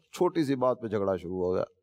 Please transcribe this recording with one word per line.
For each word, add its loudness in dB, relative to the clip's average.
چھوٹی 2
سی 0
بات 0
پہ -6
جھگڑا 0
شروع -6
ہو 0
گیا، 0